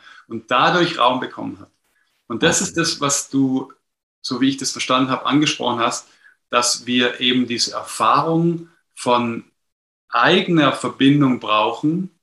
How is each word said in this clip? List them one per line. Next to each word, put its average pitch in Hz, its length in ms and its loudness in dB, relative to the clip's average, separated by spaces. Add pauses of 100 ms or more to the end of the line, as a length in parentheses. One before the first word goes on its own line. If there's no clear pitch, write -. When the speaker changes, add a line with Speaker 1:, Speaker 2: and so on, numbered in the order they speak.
(280)
Speaker 1:
und 113 240 -8
dadurch 165 480 2
Raum 127 180 2
bekommen 107 400 -10
hat. 98 100 -20 (600)
Und 113 160 -4
das 175 160 2
Speaker 2:
Ja. 196 60 -4
Speaker 1:
ist - 100 -10
das, 165 240 -2
was 143 280 -2
du, 131 440 0 (480)
so 123 200 -6
wie 135 80 2
ich 135 80 -2
das 135 140 -4
verstanden 131 400 0
habe, 123 160 -4
angesprochen 123 540 0
hast, 120 260 -2 (420)
dass - 380 -2
wir 123 340 0
eben 127 280 0
diese - 240 -4
Erfahrung 160 960 0 (260)
von 117 500 -2 (640)
eigener 151 640 4
Verbindung 135 680 2
brauchen 120 680 0 (120)